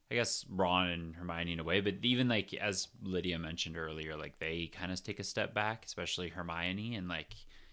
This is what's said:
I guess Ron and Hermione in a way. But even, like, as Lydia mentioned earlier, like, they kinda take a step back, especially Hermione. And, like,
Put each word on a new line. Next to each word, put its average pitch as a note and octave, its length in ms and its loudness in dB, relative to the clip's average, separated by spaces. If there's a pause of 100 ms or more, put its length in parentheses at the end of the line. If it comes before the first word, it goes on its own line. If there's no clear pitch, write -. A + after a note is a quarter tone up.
I A#2+ 60 -2
guess - 320 2
Ron F#2 420 6
and E2+ 260 -2
Hermione E2+ 380 -2
in E2 60 -2
a D#2+ 60 0
way. F2+ 160 6
But G2 220 2
even, B2 260 6
like, G#2+ 240 2
as G2 340 0 (140)
Lydia F2+ 380 0
mentioned E2 360 -4
earlier, D#2 400 -4
like, D2+ 240 -8
they E2 280 -2
kinda F#2 280 -4
take G2+ 240 -6
a G2+ 40 -4
step - 300 -2
back, G#2+ 320 0
especially F2+ 440 -4
Hermione. F2 640 -2
And, F2+ 140 -4
like, D#2+ 240 -4 (400)